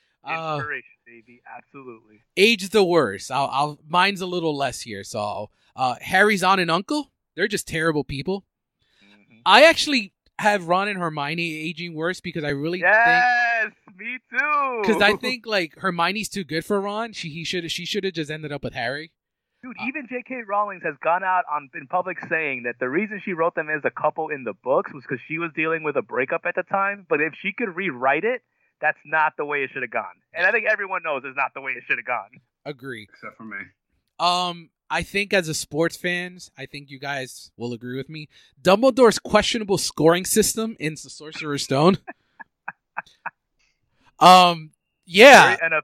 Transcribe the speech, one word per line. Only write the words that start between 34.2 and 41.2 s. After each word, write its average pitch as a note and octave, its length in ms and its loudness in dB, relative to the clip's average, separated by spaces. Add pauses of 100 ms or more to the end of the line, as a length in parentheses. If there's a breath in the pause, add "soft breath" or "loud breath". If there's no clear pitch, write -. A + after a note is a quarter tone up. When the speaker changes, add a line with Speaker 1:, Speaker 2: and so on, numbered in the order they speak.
Speaker 1:
I E3 120 -4
think G3 300 -6
as F#3 160 2
a D#3 60 -4
sports D#3+ 420 -4
fans, F3+ 600 -8
I C3+ 80 -16
think C#3+ 240 -18
you C3+ 100 -18
guys C#3 560 -10
will A#2+ 160 -8
agree B2 240 -10
with C3 140 -10
me. D#3 180 -16 (340 soft breath)
Dumbledore's A3 560 6
questionable G#3 600 0
scoring E3+ 480 2
system A2+ 520 0
in D#3 180 -6
The C#3 140 -18
Sorcerer's D3+ 540 -8